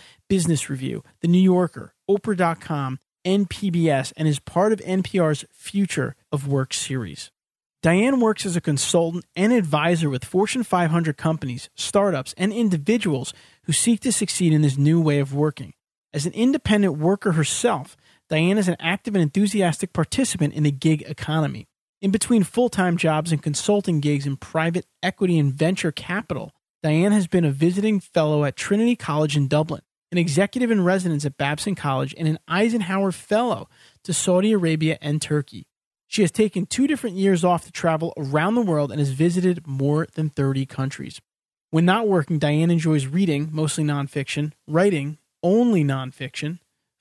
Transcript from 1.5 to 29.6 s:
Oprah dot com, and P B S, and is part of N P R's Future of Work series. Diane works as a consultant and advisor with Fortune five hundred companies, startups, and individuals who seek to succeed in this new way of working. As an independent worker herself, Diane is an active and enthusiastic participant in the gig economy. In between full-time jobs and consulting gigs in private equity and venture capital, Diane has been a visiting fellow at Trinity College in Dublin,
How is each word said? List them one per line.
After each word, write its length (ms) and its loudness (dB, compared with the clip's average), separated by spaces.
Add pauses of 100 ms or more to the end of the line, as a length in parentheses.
Oprah 260 0
dot 240 -2
com, 380 -6 (260)
and 240 0
P 220 -6
B 180 2
S, 300 0
and 100 0
is 100 0
part 360 0
of 100 -4
N 180 -2
P 160 -4
R's 320 0
Future 640 -4 (160)
of 160 -4
Work 280 -2
series. 560 -8 (520)
Diane 360 4
works 260 0
as 120 -4
a 40 0
consultant 640 0 (120)
and 160 4
advisor 580 2
with 140 -4
Fortune 400 0
five 260 0
hundred 260 0
companies, 600 -4
startups, 600 -2
and 160 -2
individuals 800 0 (320)
who 80 -2
seek 280 2
to 100 -2
succeed 420 0
in 100 4
this 160 2
new 220 4
way 200 2
of 120 -4
working. 400 -2 (400)
As 140 -4
an 60 -4
independent 640 2
worker 360 0
herself, 640 -2 (320)
Diane 300 2
is 80 0
an 140 0
active 340 -4
and 80 2
enthusiastic 680 0
participant 640 -2
in 100 0
the 80 2
gig 300 0
economy. 680 -6 (340)
In 80 0
between 320 2
full-time 540 0
jobs 340 0
and 120 0
consulting 580 0
gigs 260 -2
in 100 -4
private 500 -4 (140)
equity 380 0
and 140 2
venture 400 -2
capital, 640 -8 (280)
Diane 300 2
has 160 2
been 160 2
a 80 2
visiting 480 0
fellow 440 0
at 120 -4
Trinity 400 0
College 400 -2
in 100 2
Dublin, 360 -2 (280)